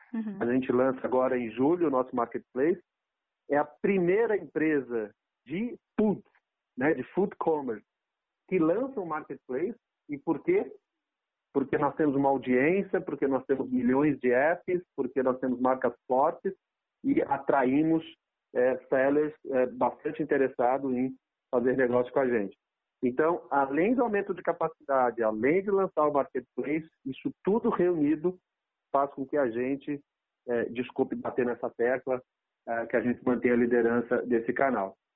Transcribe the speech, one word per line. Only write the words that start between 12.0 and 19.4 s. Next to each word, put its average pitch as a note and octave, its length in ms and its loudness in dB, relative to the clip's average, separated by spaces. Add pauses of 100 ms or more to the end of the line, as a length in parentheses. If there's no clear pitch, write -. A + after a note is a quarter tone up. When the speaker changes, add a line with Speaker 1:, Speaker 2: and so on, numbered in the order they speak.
Speaker 2:
uma C#3 140 2
audiência, C#3 720 2
porque C#3+ 260 -4
nós C3+ 180 0
temos C3+ 260 -2
milhões B2+ 500 2
de B2 120 2
apps, F3 500 0 (140)
porque C3 260 -2
nós B2+ 160 0
temos B2 220 -2
marcas B2+ 340 0 (120)
fortes D3+ 460 0 (520)
e C#4 180 2
atraímos, D3 800 0 (500)
é, B2+ 220 2 (120)
sellers, C#3+ 460 2 (160)